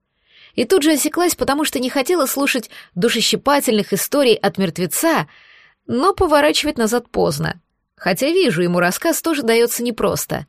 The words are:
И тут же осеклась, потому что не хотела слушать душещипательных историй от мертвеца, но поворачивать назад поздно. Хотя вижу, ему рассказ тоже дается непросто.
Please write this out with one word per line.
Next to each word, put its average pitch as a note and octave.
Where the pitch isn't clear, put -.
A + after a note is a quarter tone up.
И B3
тут D#4
же D#4
осеклась, D#4+
потому C#4+
что -
не B3+
хотела C#4+
слушать C4+
душещипательных A3+
историй B3
от G3+
мертвеца, F#3+
но C#4
поворачивать D4
назад A#3
поздно. E3
Хотя G3
вижу, D#4
ему F3
рассказ A#3+
тоже C#4+
дается A#3
непросто. A3